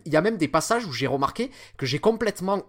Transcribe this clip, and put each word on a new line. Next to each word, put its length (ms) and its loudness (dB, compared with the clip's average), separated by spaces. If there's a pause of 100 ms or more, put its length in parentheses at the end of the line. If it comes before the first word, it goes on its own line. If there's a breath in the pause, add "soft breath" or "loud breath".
il 80 -2
y 40 4
a 40 6
même 160 0
des 120 0
passages 360 0
où 60 -10
j'ai 160 -2
remarqué 420 -2 (280 loud breath)
que 100 -4
j'ai 100 0
complètement 720 0